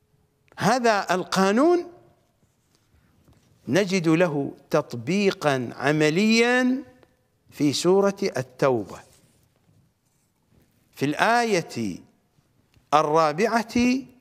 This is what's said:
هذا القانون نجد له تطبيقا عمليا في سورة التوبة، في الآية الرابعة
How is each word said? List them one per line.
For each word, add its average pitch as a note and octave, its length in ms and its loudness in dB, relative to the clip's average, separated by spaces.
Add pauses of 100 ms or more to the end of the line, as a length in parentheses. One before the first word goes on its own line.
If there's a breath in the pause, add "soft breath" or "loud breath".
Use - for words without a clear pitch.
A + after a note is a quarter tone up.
(580)
هذا A3 560 0
القانون G#3+ 760 0 (1800)
نجد F3 400 0
له D#3+ 480 0 (140)
تطبيقا C#3+ 1080 -2
عمليا A3 1080 2 (640)
في C#3+ 220 0
سورة G3 500 2
التوبة، B2+ 800 -4 (1900)
في - 140 -8
الآية F3 960 -2 (920)
الرابعة D#3+ 800 0 (460)